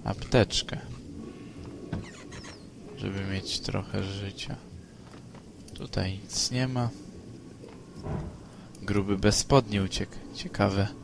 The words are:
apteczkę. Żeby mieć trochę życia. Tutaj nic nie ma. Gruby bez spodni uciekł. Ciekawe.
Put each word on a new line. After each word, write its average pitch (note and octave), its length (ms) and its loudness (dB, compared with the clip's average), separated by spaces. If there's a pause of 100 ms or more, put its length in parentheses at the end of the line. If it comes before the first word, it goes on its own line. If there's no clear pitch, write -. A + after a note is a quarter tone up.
apteczkę. - 720 4 (2250)
Żeby G2 360 -2
mieć - 280 0
trochę G2+ 440 0
życia. G2 520 -4 (1160)
Tutaj F#2+ 380 0 (100)
nic - 280 0
nie B2+ 180 4
ma. B2 200 4 (1900)
Gruby G2+ 360 4
bez G#2 200 8
spodni G#2+ 420 8
uciekł. F#2+ 320 0 (220)
Ciekawe. G2+ 540 4 (160)